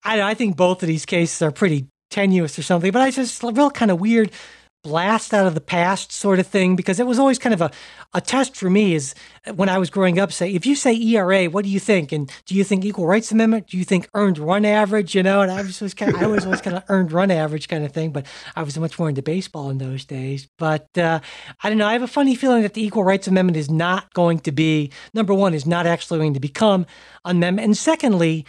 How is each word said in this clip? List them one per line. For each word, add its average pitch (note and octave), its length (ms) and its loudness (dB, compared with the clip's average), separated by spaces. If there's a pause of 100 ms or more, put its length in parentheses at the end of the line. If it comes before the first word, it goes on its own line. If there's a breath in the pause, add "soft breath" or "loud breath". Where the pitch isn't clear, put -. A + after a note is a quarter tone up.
I, G#3+ 160 0
I G3+ 140 0
think G#3 220 -2
both F3+ 260 2
of F3 60 -2
these D#3 180 -2
cases E3+ 340 -2
are D#3 100 0
pretty C#3+ 360 0 (240)
tenuous F#3 480 0
or D#3 40 -8
something, F3+ 300 0
but A#3+ 100 2
I C4+ 80 2
just, B3+ 320 -6
a A#3+ 80 -4
real C#4 200 4
kind A3 200 0
of F3 80 2
weird A3 320 2 (540 loud breath)
blast F#3 500 -2
out F#3+ 140 4
of D#3+ 60 0
the D#3 60 -4
past F3+ 520 -2
sort G3 260 0
of F#3 80 0
thing, F#3 300 2
because F#3 240 -2
it B3 80 0
was A#3+ 100 0
always C4+ 220 4
kind A#3+ 120 0
of F3 80 2
a, D#3+ 120 0 (420 loud breath)
a F3+ 60 -2
test C4 340 -2
for F#3 160 -2
me G3 240 4
is C#3 220 -6 (400 loud breath)
when F#3+ 120 2
I F#3 100 0
was F3+ 120 -2
growing F#3 300 2
up, G3 100 0
say, F#3 240 -4
if E3+ 100 -4
you C#4+ 120 2
say B3 180 2
E A3+ 220 2
R F#3+ 160 2
A, F#3+ 160 4
what G3 160 -2
do G3 80 -4
you G3 80 0
think? F3 320 0
And D3 180 -4 (140)
do F#3 100 -6
you G3 80 2
think F#3+ 220 0
Equal G3 200 -4
Rights G#3+ 280 2
Amendment? A3 340 2
Do F#3 120 -8
you F3+ 60 -2
think F3+ 300 0
earned G3 240 2
run F#3 260 0
average? G#3 520 2
You F#3 80 2
know, G3 160 4
and F#3 100 2
I F#3+ 120 -6
was F#3+ 200 -10
always G3 120 -6
kinda, - 220 -2
I F#3 120 0
was G3+ 160 0
always F#3 160 -4
kinda F#3 280 -6
earned F#3+ 220 0
run F#3 220 2
average D#3 340 -2
kind D3+ 180 -4
of C#3 60 -6
thing, D#3+ 220 -4
but C#3 140 -8 (280 loud breath)
I - 80 -6
was C#3+ 160 -8
much D#3+ 180 -4
more D#3+ 120 -2
into C#3 140 -4
baseball D#3 480 -6
in C3+ 80 -4
those C3 260 -8
days. C3+ 420 -10 (100)
But, D#3 300 -2 (100)
uh, E3 220 2 (460 loud breath)
I G3+ 40 -2
don't G#3+ 100 0
know, G#3 100 2
I A3 60 0
have B3 80 -2
a B3 40 -4
funny C4+ 300 0
feeling B3 260 2
that G#3 120 -4
the A3 100 -4
Equal G#3 180 -2
Rights F#3+ 240 2
Amendment F#3 300 2
is D3 120 -4
not F3 460 -2
going E3+ 260 2
to D#3 120 -4
be, D3+ 400 0 (220 loud breath)
number G3+ 200 0
one, F#3+ 180 2
is D3 140 -4
not E3+ 200 0
actually E3+ 340 -2
going D3+ 140 0
to C#3 60 -4
become F#3 460 2 (380 loud breath)
an F3+ 140 0
amendment. F#3 260 0
And G#3+ 120 4
secondly, F3+ 720 0